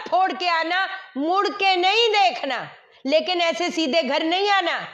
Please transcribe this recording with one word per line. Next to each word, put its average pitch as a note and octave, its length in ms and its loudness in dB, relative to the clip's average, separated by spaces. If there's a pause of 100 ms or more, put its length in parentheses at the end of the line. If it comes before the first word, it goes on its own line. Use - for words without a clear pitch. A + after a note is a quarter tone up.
फोड़ F#4 240 2
के F4+ 160 -4
आना, E4+ 380 0 (300)
मुड़ F4+ 320 0
के G4 260 0
नहीं G4+ 340 4
देखना। C#4 580 0 (380)
लेकिन D#4+ 360 2
ऐसे E4+ 280 0
सीधे D#4+ 320 0
घर C#4+ 220 0
नहीं F#4 260 0
आना, E4+ 300 0 (140)